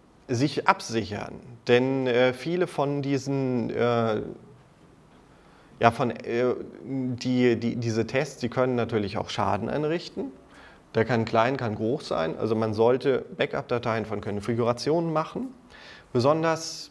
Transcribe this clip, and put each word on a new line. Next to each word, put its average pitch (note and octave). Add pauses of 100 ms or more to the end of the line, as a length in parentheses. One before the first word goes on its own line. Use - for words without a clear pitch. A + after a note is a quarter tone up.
(280)
sich C3
absichern, A2+ (340)
denn, C3
äh, B2+
viele F3
von C#3+
diesen, C3
äh, A2+ (1600)
ja, A2+
von, B2
äh, A#2 (280)
die, B2+
die, A2+
diese A2+
Tests, C#3
die A#2+
können B2+
natürlich A2
auch -
Schaden G#2
anrichten. E3+ (640)
Der A2+
kann A2+
klein, A#2
kann A#2
groß A2+
sein. D#3+
Also A2
man A2
sollte B2+ (120)
Backup-Dateien A#2+
von G#2
Konfigurationen A#2+
machen. D#3 (600)
Besonders D#3+